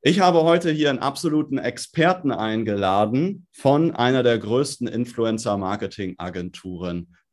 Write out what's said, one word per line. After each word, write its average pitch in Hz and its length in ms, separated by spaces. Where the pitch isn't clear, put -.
Ich 170 160
habe 180 240
heute 170 300
hier 151 180
einen 127 80
absoluten 151 600
Experten 160 760
eingeladen 107 1200
von 147 400
einer 127 320
der 117 140
größten 120 500
Influencer-Marketing-Agenturen 95 2250